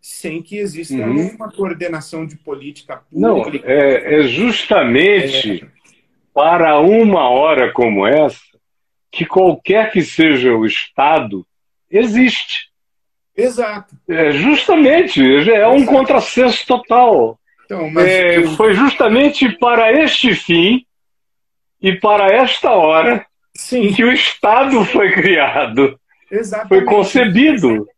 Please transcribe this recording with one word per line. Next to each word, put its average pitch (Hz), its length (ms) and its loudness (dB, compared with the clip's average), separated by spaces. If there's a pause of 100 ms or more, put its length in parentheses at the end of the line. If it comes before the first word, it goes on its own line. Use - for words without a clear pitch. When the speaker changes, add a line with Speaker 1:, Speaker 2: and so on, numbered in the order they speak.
Speaker 1:
sem 165 400 -14
que 202 160 -16
exista 165 380 -10
Speaker 2:
Uhum. 135 400 -4
Speaker 1:
uma 214 160 -16
coordenação 165 720 -10
de 151 120 -18
política - 760 -16
Speaker 2:
Não, 175 320 -2
Speaker 1:
pública. 123 280 -10
Speaker 2:
é, 139 500 2
é - 20 2
justamente 143 1400 -2
Speaker 1:
É. - 40 -20 (680)
Speaker 2:
para 160 460 2
uma 190 500 2
hora 135 440 0
como 107 340 0
essa 147 320 0 (720)
que - 140 -6
qualquer 185 680 0
que 185 100 0
seja 139 540 0
o 110 100 -2
Estado, 113 800 -2 (460)
existe. 233 760 -2 (680)
Speaker 1:
Exato. 226 600 -6 (120)
Speaker 2:
É, 160 240 -2
justamente, 294 880 2
é 202 460 4
um 254 80 4
Speaker 1:
Exato. 262 160 2
Speaker 2:
contrassenso 262 720 0
total. 220 760 0 (260)
Speaker 1:
Então, 170 260 -10
mas 175 160 2
Speaker 2:
É, 180 300 2
Speaker 1:
eu 170 140 2
Speaker 2:
foi 208 220 2
justamente 262 760 2 (100)
para 226 320 2
este 262 420 0
fim 180 520 0 (960)
e 190 120 0
para 202 400 0
esta 247 380 0
hora 196 540 2 (300)
Speaker 1:
Sim. 208 380 -4
Speaker 2:
que 233 100 0
o 240 80 2
Estado 247 760 0
foi 196 260 0
criado. 143 880 -2 (320)
Speaker 1:
Exatamente. 214 380 -8
Speaker 2:
Foi 190 160 4
concebido. 202 1000 0 (100)